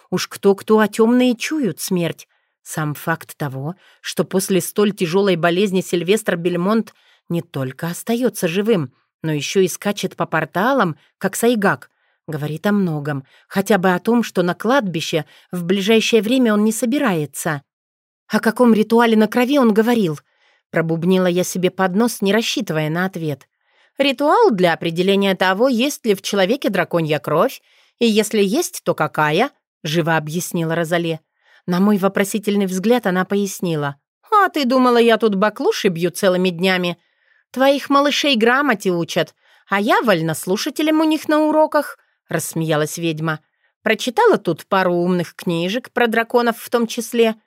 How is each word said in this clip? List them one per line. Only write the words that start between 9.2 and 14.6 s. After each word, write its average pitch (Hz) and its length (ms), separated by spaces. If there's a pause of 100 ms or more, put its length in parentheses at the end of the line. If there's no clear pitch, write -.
но 156 100
ещё 151 280
и 185 80
скачет - 480
по 165 100
порталам, 180 720 (220)
как 196 180
Сайгак — 202 540 (360)
говорит 151 400
о 208 60
многом. 151 520 (240)
Хотя 196 300
бы 185 140
о 180 60
том, 226 240
что 190 200
на 175 120
кладбище 180 720 (260)